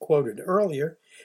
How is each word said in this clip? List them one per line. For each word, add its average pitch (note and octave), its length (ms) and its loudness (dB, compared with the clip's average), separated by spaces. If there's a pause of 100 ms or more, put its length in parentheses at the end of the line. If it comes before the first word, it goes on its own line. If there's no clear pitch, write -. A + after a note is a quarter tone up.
quoted C3 440 0
earlier, E3 540 0 (260)